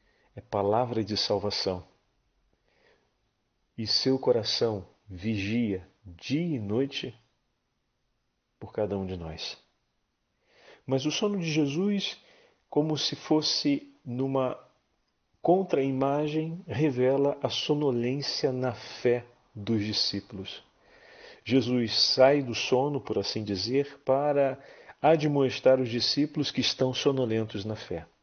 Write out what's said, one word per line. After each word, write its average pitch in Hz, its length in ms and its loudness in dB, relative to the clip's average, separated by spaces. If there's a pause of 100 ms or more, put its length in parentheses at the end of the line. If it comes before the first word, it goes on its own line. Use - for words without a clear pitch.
(340)
é 104 60 -16
palavra 110 640 0
de 104 120 -4
salvação. 95 680 -2 (1900)
E 110 100 -6
seu 131 320 2
coração 113 680 0 (200)
vigia 101 800 -2 (180)
dia 139 520 -4
e - 20 -4
noite 120 560 -4 (1400)
por 107 140 -14
cada 101 240 -2
um 95 80 -4
de 92 120 -6
nós. 82 420 -12 (1300)
Mas 131 180 0
o 151 60 0
sono 202 280 -2
de 165 120 -4
Jesus, 160 640 0 (540)
como 151 260 0
se - 200 -4
fosse - 760 0 (120)
numa 131 540 -2 (840)
contra-imagem, 156 1300 2
revela 139 760 2
a 123 60 0
sonolência 139 1040 0
na 127 200 -2
fé - 540 -2 (280)
dos 107 300 0
discípulos. - 800 -4 (800)
Jesus 120 480 2
sai 139 480 4
do 123 140 -4
sono, 135 460 0
por - 180 -2
assim 107 240 -2
dizer, 107 640 -2
para 139 540 2 (420)
admoestar 143 800 4
os 123 100 -2
discípulos 139 640 0
que - 80 -2
estão 131 340 0
sonolentos 113 680 0
na 107 100 -4
fé, - 320 -10 (160)